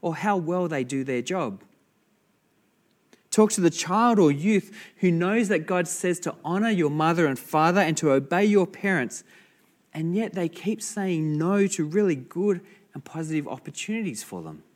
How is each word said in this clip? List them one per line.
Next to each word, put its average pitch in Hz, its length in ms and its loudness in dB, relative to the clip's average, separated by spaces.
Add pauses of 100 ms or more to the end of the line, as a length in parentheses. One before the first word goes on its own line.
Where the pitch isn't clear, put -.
or 160 140 -4
how 202 200 0
well 180 320 -2
they 143 160 -2
do 135 180 -4
their 127 200 -2
job. 127 400 -4 (1700)
Talk 214 220 6
to 196 100 -2
the 170 80 6
child 208 480 2
or 160 120 8
youth 185 460 0 (200)
who 185 140 2
knows 185 380 0
that 185 120 2
God 175 280 -2
says 175 320 -4
to - 140 -6 (100)
honor 196 240 0
your 175 220 2
mother 160 340 2
and 135 140 2
father 165 420 2
and 160 160 2
to 156 140 2
obey 139 340 2
your 202 220 4
parents, 175 580 -4 (680)
and 160 200 -4
yet 220 200 -2
they 170 160 -2
keep 214 320 -6
saying 160 560 -2
no 196 300 2
to 160 180 -2
really 180 300 2
good 175 440 -2 (320)
and 143 100 -14
positive 156 460 -6
opportunities 180 760 -8
for 90 200 -12
them. 80 200 -14 (140)